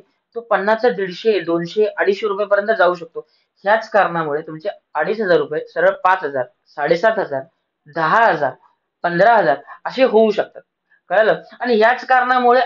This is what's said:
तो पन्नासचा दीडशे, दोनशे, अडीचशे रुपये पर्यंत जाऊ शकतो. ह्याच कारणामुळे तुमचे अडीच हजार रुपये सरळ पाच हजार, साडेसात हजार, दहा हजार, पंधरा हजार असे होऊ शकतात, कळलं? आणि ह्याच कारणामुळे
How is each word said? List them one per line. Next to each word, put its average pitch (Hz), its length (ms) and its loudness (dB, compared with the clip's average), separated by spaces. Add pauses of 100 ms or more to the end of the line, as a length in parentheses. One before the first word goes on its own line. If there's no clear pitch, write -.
(360)
तो 233 40 -10
पन्नासचा 220 500 0
दीडशे, 190 500 -2
दोनशे, 170 480 -2
अडीचशे 202 400 -2
रुपये 202 180 -4
पर्यंत 202 320 0
जाऊ 180 160 2
शकतो. 160 320 -14 (380)
ह्याच 220 260 0
कारणामुळे 165 520 -2
तुमचे 156 260 -12 (260)
अडीच 185 260 -4
हजार 180 180 4
रुपये 151 280 -6
सरळ 170 240 0 (140)
पाच 185 200 2
हजार, 139 200 -4 (340)
साडेसात 170 400 0
हजार, 143 240 -6 (540)
दहा 170 280 2
हजार, 151 280 0 (520)
पंधरा 180 320 2
हजार 156 200 2 (280)
असे 226 200 -2
होऊ 220 260 4
शकतात, - 320 -6 (480)
कळलं? 185 300 2 (200)
आणि 240 140 -2
ह्याच 226 320 2
कारणामुळे 254 600 2